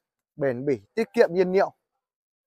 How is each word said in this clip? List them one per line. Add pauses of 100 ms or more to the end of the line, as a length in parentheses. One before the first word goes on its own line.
(360)
Bền
bỉ, (140)
tiết
kiệm
nhiên
liệu. (760)